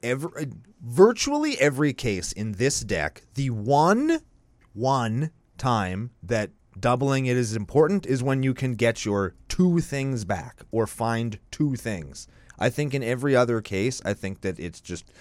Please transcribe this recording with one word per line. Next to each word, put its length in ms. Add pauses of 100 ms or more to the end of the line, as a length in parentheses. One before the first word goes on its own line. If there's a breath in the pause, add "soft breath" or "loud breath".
every, 460 (320)
virtually 800
every 340
case 380
in 220
this 280
deck, 420 (100)
the 160
one, 680 (540)
one 580 (260)
time 540 (120)
that 280 (280)
doubling 460
it 100
is 200
important 500
is 180
when 200
you 100
can 220
get 280
your 300 (160)
two 300
things 440
back 380 (100)
or 160
find 520 (120)
two 240
things. 520 (320 soft breath)
I 100
think 260
in 80
every 320
other 260
case, 420
I 100
think 280
that 180
it's 220
just 240 (160 loud breath)